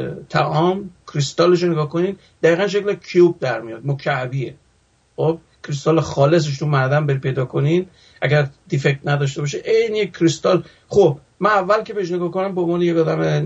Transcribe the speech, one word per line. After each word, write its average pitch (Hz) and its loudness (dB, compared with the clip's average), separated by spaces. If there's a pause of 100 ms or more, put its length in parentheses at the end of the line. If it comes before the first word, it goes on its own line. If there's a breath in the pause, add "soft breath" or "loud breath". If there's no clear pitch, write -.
(280)
طعام 160 0 (160)
کریستالش 170 2
رو 175 0
نگاه 151 -2
کنید، 180 -4 (240 soft breath)
دقیقاً 170 4
شکل 202 -2
کیوب 175 2
در 120 -4
میاد، 113 -12
مکعبیه. 135 -4 (640)
خب 160 0 (260)
کریستال 156 0
خالصش 147 2
تو 156 -4
معدن 143 2
بری 139 0
پیدا 135 -4
کنین، 151 0 (360 soft breath)
اگر 143 2 (200)
دیفکت 139 -2
نداشته 143 -2
باشه، 147 -6
عین 226 0
یک 202 -4
کریستال. 175 2 (240 loud breath)
خب 170 4 (220)
من 196 2
اول 208 2
که 220 -12
بهش 185 -4
نگاه 175 -4
کنم 185 -4
به 180 -2
عنوان 175 0
یک 170 0
آدم 160 0 (260)